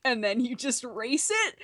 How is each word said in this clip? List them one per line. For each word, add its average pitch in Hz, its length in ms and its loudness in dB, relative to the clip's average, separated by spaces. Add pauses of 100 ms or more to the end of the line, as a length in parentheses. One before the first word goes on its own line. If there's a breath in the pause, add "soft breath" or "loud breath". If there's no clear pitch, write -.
and 233 180 2
then 208 160 2
you 247 160 0
just 269 300 -2
race 233 460 -2
it, 440 320 2